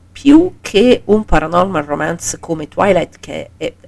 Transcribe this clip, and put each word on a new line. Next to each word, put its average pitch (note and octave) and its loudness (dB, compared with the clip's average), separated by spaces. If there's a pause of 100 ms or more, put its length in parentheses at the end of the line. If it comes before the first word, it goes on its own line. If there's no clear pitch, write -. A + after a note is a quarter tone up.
(120)
più D#4+ 4
che - 2
un G#3+ 2
paranormal E3+ 0
romance D3+ -6
come D#3 -8
Twilight, F3+ -2
che D3+ -14
è, D#3 -8 (160)